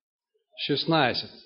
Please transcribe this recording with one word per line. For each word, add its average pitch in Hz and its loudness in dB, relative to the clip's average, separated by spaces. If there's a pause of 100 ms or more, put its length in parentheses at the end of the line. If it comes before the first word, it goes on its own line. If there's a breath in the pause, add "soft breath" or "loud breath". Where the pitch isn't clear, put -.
(680)
шеснаесет. 147 0 (160)